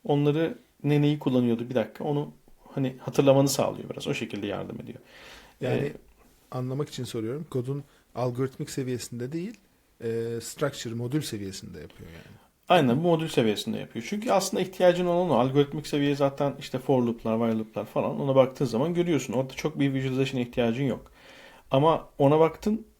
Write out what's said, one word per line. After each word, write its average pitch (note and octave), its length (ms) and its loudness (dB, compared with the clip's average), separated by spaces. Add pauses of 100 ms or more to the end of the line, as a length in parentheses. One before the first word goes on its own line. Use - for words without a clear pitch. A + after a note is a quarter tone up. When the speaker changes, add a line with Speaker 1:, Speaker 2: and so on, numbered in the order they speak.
Speaker 1:
Onları D3 540 0 (260)
ne D3 180 4
neyi D3 180 2
kullanıyordu B2 500 0
bir B2+ 60 -8
dakika - 280 -2
onu D3 280 -4 (420)
hani C3 260 -2
hatırlamanı C#3 500 6
sağlıyor - 400 -2
biraz. - 180 -8
O D3 60 -2
şekilde G#2 340 -6
yardım F#2+ 340 -8
ediyor. - 180 -16 (640)
Speaker 2:
Yani B2+ 140 0 (100)
Speaker 1:
Ee, - 80 -8 (580)
Speaker 2:
anlamak C3 380 -6
için - 140 -10
soruyorum. A#2+ 460 -6
Kodun C3+ 340 -6 (320)
algoritmik B2+ 540 -4
seviyesinde B2+ 640 -6
değil, F3 220 -8 (500)
e, A#2 380 -4
structure, - 520 -6
modül A#2+ 280 -2
seviyesinde F#2+ 580 -10
yapıyor - 300 -18
yani. - 260 -18 (340)
Speaker 1:
Aynen, C#3 280 6
bu D#3 40 0
modül E3 260 2
seviyesinde A2 500 0
yapıyor. A2+ 320 -10
Çünkü G#3 220 -4
aslında F#3+ 320 2
ihtiyacın F3+ 420 4
olan F3 240 2
o. D3 40 4
Algoritmik C#3 540 2
seviye C#3+ 280 2
zaten C#3 440 0
işte - 200 -8
for C3 240 4
loop'lar, A#2 360 0
while A2+ 200 2
loop'lar G#2+ 260 -6
falan. - 360 -2
Ona C#3 140 0
baktığın C3 300 4
zaman C3 280 0
görüyorsun. E3+ 400 0
Orada C3 200 -2
çok D#3 260 -6
bir C#3 140 2
visualization C3+ 480 -2
ihtiyacın A#2+ 420 0
yok. - 280 -4 (600)
Ama D3+ 460 4
ona C#3+ 220 6
baktın F#3 460 2 (140)